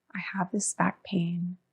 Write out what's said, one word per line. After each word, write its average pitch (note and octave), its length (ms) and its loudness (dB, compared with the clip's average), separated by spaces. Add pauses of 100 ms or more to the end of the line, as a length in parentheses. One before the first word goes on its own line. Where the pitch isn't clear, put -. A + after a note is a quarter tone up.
(140)
I F#3+ 60 -6 (140)
have F#3+ 180 0
this G#3 220 0
back - 300 0
pain, F3 540 0 (160)